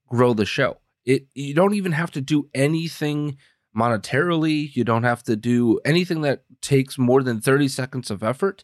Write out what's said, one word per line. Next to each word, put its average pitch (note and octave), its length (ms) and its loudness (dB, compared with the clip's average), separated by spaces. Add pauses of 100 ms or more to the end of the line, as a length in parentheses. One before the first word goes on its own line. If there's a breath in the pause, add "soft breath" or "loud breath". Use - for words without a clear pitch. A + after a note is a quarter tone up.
grow B2 240 4
the G#2+ 140 0
show. - 320 -2 (260)
It, C3+ 300 0
you C#3+ 200 -8
don't G3 200 2
even F#3 160 -4
have D#3 220 -4
to D3+ 80 -6
do D3 340 0
anything D3 840 -2 (400 soft breath)
monetarily. D3+ 1000 0
You A#2+ 80 0
don't A2+ 180 0
have A#2+ 220 -2
to A#2 100 -2
do A#2+ 500 2
anything E3+ 360 0
that C#3+ 240 -2 (160)
takes C3+ 380 0
more B2+ 260 4
than A#2 160 -2
thirty C#3 260 2
seconds C3 460 -6
of G2+ 100 -10
effort. C3 420 -2